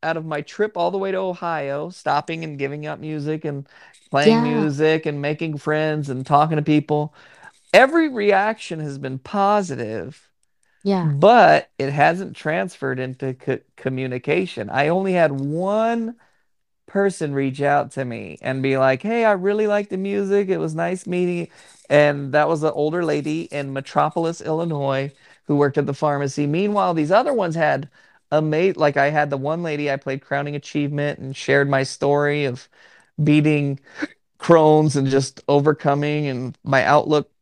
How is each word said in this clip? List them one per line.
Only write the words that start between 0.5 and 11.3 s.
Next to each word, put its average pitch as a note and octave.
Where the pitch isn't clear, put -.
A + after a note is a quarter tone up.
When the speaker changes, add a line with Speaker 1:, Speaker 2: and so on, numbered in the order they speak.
Speaker 1:
all F3
the G3
way G3
to F#3+
Ohio, E3
stopping D#3+
and D3+
giving C#3+
out D3+
music D#3
and C#3+
playing D3
Speaker 2:
Yeah. -
Speaker 1:
music D#3
and D3
making D3+
friends D3+
and C3
talking D3+
to D3
people, D3+
every D4
reaction G#3
has D3
been C3
positive, D3+
Speaker 2:
Yeah. F3+
Speaker 1:
but E3+